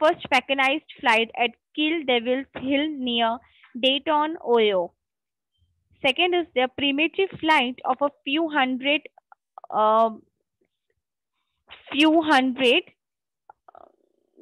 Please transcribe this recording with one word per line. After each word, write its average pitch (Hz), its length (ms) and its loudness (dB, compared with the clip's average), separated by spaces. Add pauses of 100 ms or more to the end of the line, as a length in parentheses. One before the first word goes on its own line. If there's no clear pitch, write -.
first 330 300 2
mechanized 269 540 0 (160)
flight 226 380 2
at 233 120 0 (240)
Kill 311 320 -2
Devil's 254 400 -2 (100)
Hill 277 320 -2
near 240 500 -2 (420)
Dayton, 294 640 0
Ohio. 208 480 2 (1120)
Second 330 300 0
is 349 200 0
the 254 220 0
primitive 302 540 -2 (100)
flight 285 440 0
of 254 180 -2
a 285 80 0 (140)
few 311 260 -4
hundred, 269 500 -2 (720)
um, 220 500 2 (1700)
few 311 300 4
hundred, 262 600 2 (920)
uh, - 120 -20 (560)